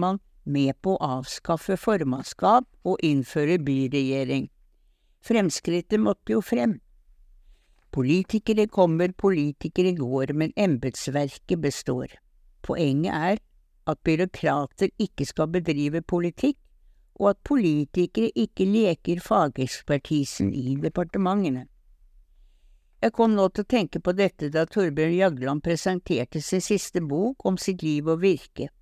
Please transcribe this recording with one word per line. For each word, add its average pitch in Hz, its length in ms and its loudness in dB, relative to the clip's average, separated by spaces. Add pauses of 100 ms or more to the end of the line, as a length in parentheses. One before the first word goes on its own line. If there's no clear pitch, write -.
man 190 160 0 (320)
med 139 320 2
på 190 140 0
å 131 240 -4
avskaffe 170 580 -4
formannskap 185 880 0 (160)
og 185 240 -2
innføre 147 560 2
byregjering. 135 880 -2 (720)
Fremskrittet 196 800 0
måtte 208 320 0
jo 220 80 2
frem. 233 380 0 (1120)
Politikere 190 720 2
kommer, 180 480 2
politikere 180 880 0
går, 135 320 -2
men 156 240 0
embetsverket 143 1040 -2
består. 131 480 -4 (560)
Poenget 156 480 0
er 175 280 -2 (440)
at - 160 -4
byråkrater 160 960 0
ikke 175 320 -4
skal 160 240 -2
bedrive 160 480 -2
politikk, 175 560 -2 (580)
og 202 140 2
at 196 80 2 (100)
politikere 180 880 2
ikke 208 320 0
leker 190 560 2
fagekspertisen 143 1300 0
i 135 320 -2
departementene. 180 800 -2 (1400)
Jeg 226 160 2
kom 220 220 4
nå 196 80 6 (100)
til 208 80 -2
å - 80 -10
tenke 190 320 0
på 180 80 2
dette 180 400 0
da 160 160 2
Torbjørn 160 480 0
Jagland 147 480 0
presenterte 170 800 -2
sin 185 160 -2
siste - 400 -2
bok 170 480 -2
om 190 80 2
sitt 180 320 -4
liv 151 240 0
og 165 80 0
virke, 170 480 0 (140)